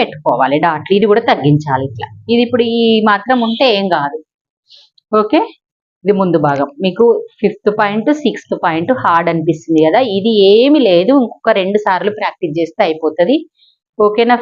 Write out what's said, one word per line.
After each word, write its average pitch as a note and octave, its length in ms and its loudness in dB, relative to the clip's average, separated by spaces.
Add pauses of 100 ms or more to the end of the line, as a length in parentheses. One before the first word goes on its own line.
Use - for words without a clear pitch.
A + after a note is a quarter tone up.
పెట్టుకోవాలి C3+ 680 -2
డాట్లు. D3+ 320 -2
ఇది G#3 140 2
కూడా A3+ 180 0
తగ్గించాలి D3 600 0
ఇట్లా, - 180 -12 (240)
ఇది A#3+ 160 2
ఇప్పుడు A#3+ 180 0 (140)
ఈ - 20 2 (300)
మాత్రం A#3+ 260 -2 (100)
ఉంటే A3+ 200 0 (100)
ఏం G3 180 -2
కాదు. C#3+ 220 -4 (1040)
ఓకే, C#4+ 220 0 (600)
ఇది G3 140 2
ముందు F3 280 0
భాగం. C#3+ 220 -2 (160)
మీకు F#3+ 200 0 (360)
ఫిఫ్త్ G#3 280 -2 (100)
పాయింట్, G#3+ 300 -2 (160)
సిక్స్త్ G#3 280 -4 (120)
పాయింట్ E3+ 260 -2 (120)
హార్డ్ F3 280 0
అనిపిస్తుంది D#3+ 560 -2
కదా, F3+ 140 2 (160)
ఇది G#3 160 -2 (220)
ఏమి C#4 340 4
లేదు, F#3 240 2 (100)
ఇంకొక G#3+ 380 -2
రెండు F#3+ 240 -2
సార్లు F#3 340 -2
ప్రాక్టీస్ F3 400 -6
చేస్తే E3 280 -4
అయిపోతది. D#3+ 500 0 (680)
ఓకేనా A#3 380 2